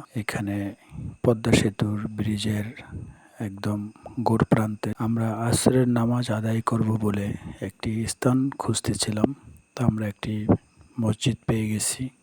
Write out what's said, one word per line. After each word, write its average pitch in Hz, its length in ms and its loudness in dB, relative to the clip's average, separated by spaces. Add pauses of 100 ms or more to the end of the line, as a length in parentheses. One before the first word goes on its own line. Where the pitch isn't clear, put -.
(160)
এখানে 101 400 -4 (680)
পদ্মা 113 320 2
সেতুর 107 440 2 (180)
ব্রিজের 104 500 -2 (760)
একদম 104 400 -4 (480)
গোড় 113 220 6
প্রান্তে। 110 400 2 (160)
আমরা 113 220 2 (180)
আসরের 127 420 6 (120)
নামাজ 120 320 0
আদায় 110 340 0
করব 110 240 2 (160)
বলে 101 220 0 (340)
একটি 98 300 -6 (180)
স্থান 127 280 2 (200)
খুঁজতেছিলাম, 107 720 0 (420)
তো - 140 -8
আমরা 110 220 0
একটি 107 260 -6 (640)
মসজিদ 110 480 0
পেয়ে 110 240 0
গেছি। 107 340 -4 (200)